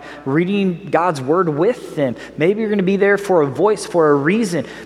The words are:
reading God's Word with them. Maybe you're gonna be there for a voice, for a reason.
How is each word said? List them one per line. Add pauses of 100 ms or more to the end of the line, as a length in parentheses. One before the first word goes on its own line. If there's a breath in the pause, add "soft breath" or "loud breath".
(240 loud breath)
reading
God's
Word
with
them. (220 loud breath)
Maybe
you're
gonna
be
there
for
a
voice,
for
a
reason. (200 loud breath)